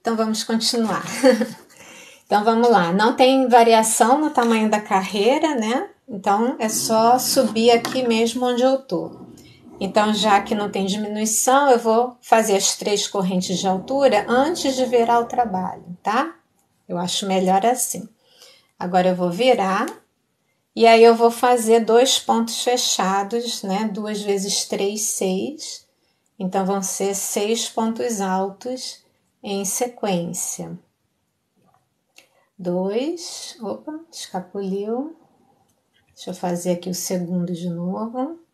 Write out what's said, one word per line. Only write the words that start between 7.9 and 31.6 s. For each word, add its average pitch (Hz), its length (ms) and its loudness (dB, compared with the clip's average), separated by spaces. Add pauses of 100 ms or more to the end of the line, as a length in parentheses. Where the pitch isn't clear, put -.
mesmo 233 440 0
onde 247 180 0
eu 262 140 2
tô. - 340 -6 (680)
Então, 208 340 0
já 208 280 2
que 208 120 -6
não 208 160 -2
tem 196 180 -4
diminuição, 214 840 0
eu 233 80 6
vou 233 420 0
fazer 214 360 2
as - 180 0
três 202 320 -4
correntes 185 520 -2
de 196 100 -2
altura 208 600 2
antes 269 460 0
de 262 120 0
virar 233 340 2
o - 60 -2
trabalho, 185 580 -4 (180)
tá? 254 320 -2 (540)
Eu 180 100 -6
acho 180 300 -4
melhor 190 360 2
assim. 240 440 -2 (680)
Agora, 180 340 0
eu 180 40 0
vou 180 160 -2
virar. 202 560 2 (880)
E 220 100 2
aí, 226 200 8
eu 233 100 8
vou 233 160 4
fazer 233 540 2
dois 240 340 4
pontos 226 420 -2
fechados, 226 1000 -2
né? 208 300 -4
Duas 208 280 -8
vezes 202 440 -4
três, 202 380 -4
seis. 202 840 -6 (500)
Então, 190 300 -4
vão 196 160 -2
ser 196 320 -4
seis 214 540 -4
pontos 226 520 -4
altos 196 840 -6 (360)
em 202 240 -6
sequência. 175 1120 -6 (1800)